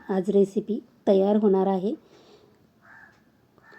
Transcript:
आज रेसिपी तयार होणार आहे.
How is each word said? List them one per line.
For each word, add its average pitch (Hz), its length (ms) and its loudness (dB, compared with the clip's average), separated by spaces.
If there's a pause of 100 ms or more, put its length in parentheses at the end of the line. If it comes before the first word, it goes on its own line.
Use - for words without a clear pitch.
आज 190 220 -4
रेसिपी 202 480 0 (280)
तयार 202 300 2
होणार 190 300 2
आहे. 196 280 -4 (1800)